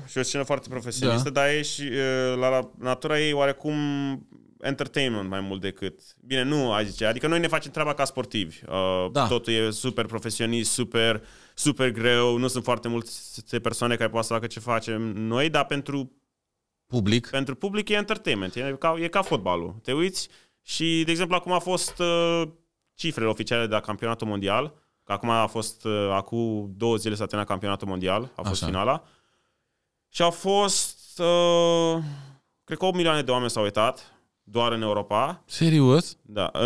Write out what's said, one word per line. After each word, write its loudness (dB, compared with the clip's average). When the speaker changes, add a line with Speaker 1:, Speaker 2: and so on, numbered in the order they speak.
Speaker 1:
și -10
o 2
scenă -2
foarte -4
profesionistă, 0
Speaker 2:
Da. 2
Speaker 1:
dar 6
e 2
și, -6
e, 0
la, 2
la 2
natura -2
ei 2
oarecum 0
entertainment -2
mai -4
mult -6
decât, -8
bine, 0
nu, 2
aș 2
zice, -4
adică 0
noi 2
ne 0
facem -4
treaba -2
ca -2
sportivi. -4
Uh, 0
Speaker 2:
Da. 0
Speaker 1:
totul 0
e 2
super -4
profesionist, -2
super, 0
super 2
greu, 4
nu 0
sunt -4
foarte -2
multe -6
persoane 0
care 0
poate -2
să -4
facă -2
ce -10
facem -2
noi, 0
dar 2
pentru -6
Speaker 2:
Public. 2
Speaker 1:
pentru -2
public -4
e 0
entertainment, -2
e -4
ca, 2
e -2
ca 0
fotbalul. -2
Te -4
uiți -2
și, -2
de 0
exemplu, 0
acum -2
a 4
fost, -2
uh, 2
cifrele -2
oficiale 0
de -4
la 4
campionatul -4
mondial, -2
că -6
acum -2
a 4
fost, -8
uh, 0
acum -2
două 2
zile -2
s-a -4
terminat -4
campionatul -2
mondial, -2
a -10
fost -2
Speaker 2:
Așa. -2
Speaker 1:
finala. 0
Și -2
au 4
fost... 0
Uh, 4
cred -8
că 0
opt 2
milioane 2
de 0
oameni 2
s-au 0
uitat, 0
doar 0
în -2
Europa. 0
Speaker 2:
Serios? 4
Speaker 1:
Da, -2
uh, 0